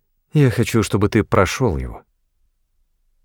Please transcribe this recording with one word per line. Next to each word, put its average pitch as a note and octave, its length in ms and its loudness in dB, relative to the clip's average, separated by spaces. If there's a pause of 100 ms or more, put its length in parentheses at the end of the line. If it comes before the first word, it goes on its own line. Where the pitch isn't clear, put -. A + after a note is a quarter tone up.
(320)
Я C#3+ 180 4
хочу, A2+ 320 0
чтобы G2+ 260 0
ты G#2 140 2
прошёл G2 540 0
его». B1 260 -10 (1200)